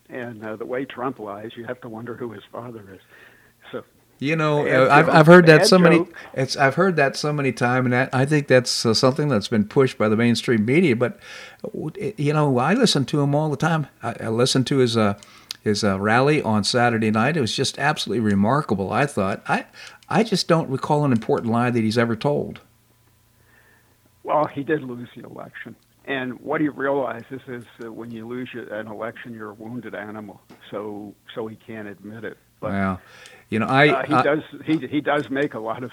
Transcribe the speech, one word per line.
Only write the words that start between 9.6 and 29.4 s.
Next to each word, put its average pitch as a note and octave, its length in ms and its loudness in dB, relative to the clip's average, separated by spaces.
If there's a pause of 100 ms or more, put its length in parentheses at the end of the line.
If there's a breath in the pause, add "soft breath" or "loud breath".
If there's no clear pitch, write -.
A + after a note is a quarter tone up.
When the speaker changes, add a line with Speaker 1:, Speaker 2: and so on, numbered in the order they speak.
Speaker 2:
pushed C3 340 2
by A2 100 2
the A2 80 2
mainstream A#2 480 2
media. C3+ 320 2
But, A#2+ 220 -2 (440 loud breath)
w-, - 540 -8
you D3 160 -2
know, D3 260 2
I C#3+ 160 2
listen G#3 320 2
to D3+ 140 -2
him C#3+ 140 0
all D#3 160 0
the C#3 60 -4
time. D#3+ 300 0 (160)
I, A#2 200 -6
I A2 60 -6
listened A#2+ 400 2
to C#3+ 100 0
his, A#2+ 180 2
uh, G#2 220 2 (440 loud breath)
his, G#2 220 -2
uh, F#2+ 160 0
rally C3 420 2
on G#2+ 220 0
Saturday A#2 460 2
night. A2+ 260 0
It D#3+ 40 0
was A2 140 -2
just - 240 -4
absolutely C#3 460 -2
remarkable, G2+ 680 0
I B2 140 0
thought. G#2 420 -4
I, A3+ 180 -4 (420 loud breath)
I G3+ 160 2
just G3+ 240 -2
don't E3 200 2
recall D3 360 -2
an C#3 80 2
important A2+ 400 0
lie A#2+ 180 0
that A#2+ 140 0
he's A2 140 0
ever A#2 180 0
told. C#3+ 440 -4 (1600 soft breath)
Speaker 1:
Well, D3+ 240 0
he C#3+ 160 -10
did D3+ 200 -2
lose B2 340 -12
the - 80 -18
election. A#2 500 -18 (300)
And B2+ 360 -8
what D3+ 200 -4
he D3+ 80 0
realizes C3 800 -6
is A#2+ 160 -14 (140)
that A#2 140 -14
when A2+ 180 -14
you A2+ 160 -12
lose B2+ 280 -10
an A2 320 -10
election, A2 480 -12
you're A2 160 -14